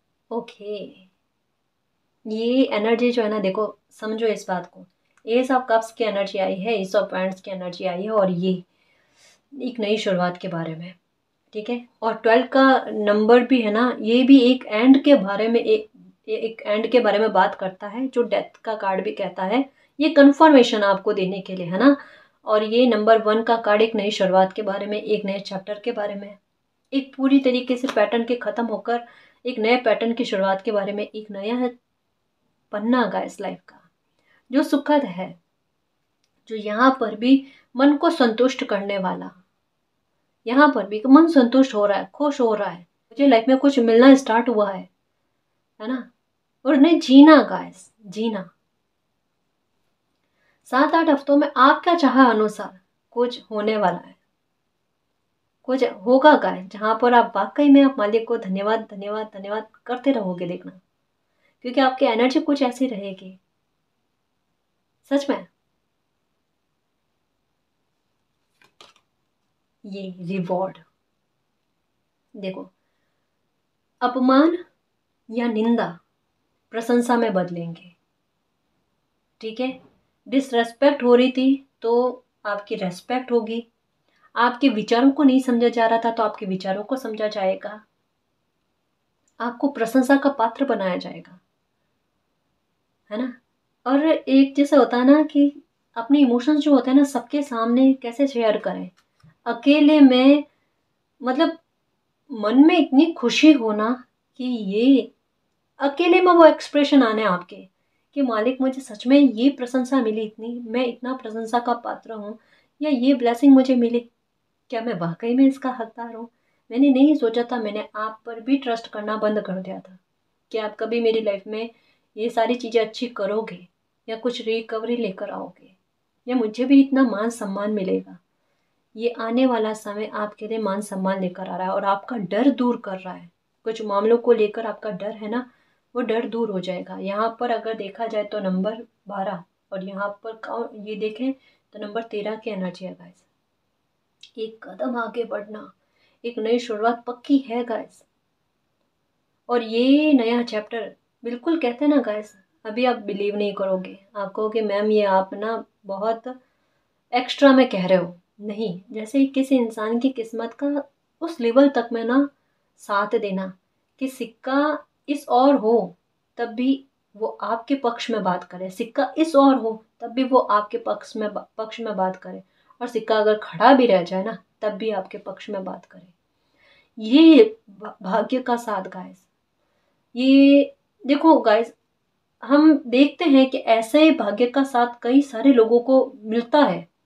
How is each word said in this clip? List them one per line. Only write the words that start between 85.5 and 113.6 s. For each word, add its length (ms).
जा 180
रहा 120
था 120
तो 120
आपके 220
विचारों 380
को 140
समझा 320
जाएगा, 520
आपको 300
प्रशंसा 480
का 140
पात्र 340
बनाया 320
जाएगा, 420
है 80
ना। 140
और 200
एक 500
जैसे 200
होता 220
है 80
ना 200
कि 260
अपने 220
emotions 400
जो 140
होते 180
हैं 60
ना 80
सबके 380
सामने 520
कैसे 320
share 320
करें, 300
अकेले 560
में, 420
मतलब 360
मन 280
में 180
इतनी 360
खुशी 400
होना 380
कि 40
ये 680
अकेले 420
में 100
वो 140
expression 580
आने 200
आपके 440
कि 80
मालिक, 400
मुझे 200
सच 260
में 120
ये 300
प्रशंसा 520
मिली 200
इतनी, 440
मैं 200
इतना 280
प्रशंसा 460
का 140
पात्र 400
हूँ, 260
या 80
ये 240
blessing 400
मुझे 220